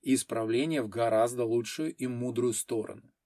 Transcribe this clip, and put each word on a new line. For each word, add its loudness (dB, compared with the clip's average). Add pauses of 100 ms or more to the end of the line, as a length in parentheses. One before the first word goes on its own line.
и 2
исправление 0
в -4
гораздо 2
лучшую -2
и -6
мудрую -2
сторону. -6 (140)